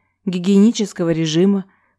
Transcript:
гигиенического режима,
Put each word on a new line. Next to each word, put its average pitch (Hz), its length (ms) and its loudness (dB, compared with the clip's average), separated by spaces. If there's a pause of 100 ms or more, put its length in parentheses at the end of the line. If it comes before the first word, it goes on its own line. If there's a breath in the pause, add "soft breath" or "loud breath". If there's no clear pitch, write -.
(260)
гигиенического 196 840 0
режима, 165 540 0 (340)